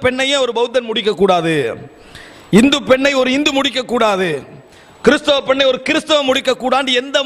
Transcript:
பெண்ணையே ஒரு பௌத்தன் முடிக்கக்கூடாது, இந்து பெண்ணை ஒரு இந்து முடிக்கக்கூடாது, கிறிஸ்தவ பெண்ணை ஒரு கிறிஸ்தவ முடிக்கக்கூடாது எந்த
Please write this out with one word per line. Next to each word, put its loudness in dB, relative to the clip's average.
பெண்ணையே 0
ஒரு -4
பௌத்தன் -2
முடிக்கக்கூடாது, 0
இந்து 4
பெண்ணை 2
ஒரு 0
இந்து 0
முடிக்கக்கூடாது, -2
கிறிஸ்தவ 2
பெண்ணை 2
ஒரு -2
கிறிஸ்தவ 0
முடிக்கக்கூடாது 0
எந்த -4